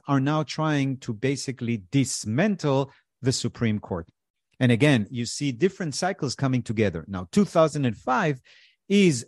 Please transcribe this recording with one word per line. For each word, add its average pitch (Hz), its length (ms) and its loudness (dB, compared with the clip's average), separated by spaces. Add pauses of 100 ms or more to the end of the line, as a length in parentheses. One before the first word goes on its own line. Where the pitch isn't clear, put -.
are 139 120 2
now 151 240 0
trying 143 560 -2
to - 140 -8
basically 120 760 -4
dismantle 139 1000 0 (300)
the 123 100 2
Supreme 113 480 -2
Court. 87 280 -8 (520)
And 123 120 4
again, 120 400 4
you 120 140 -6
see 143 260 -4
different 165 420 -2
cycles 180 400 -4
coming 131 300 0
together. 101 440 -2
Now, 92 240 -8
two 202 140 4
thousand 147 400 2
and 113 120 -2
five 185 440 -2 (480)
is 180 380 4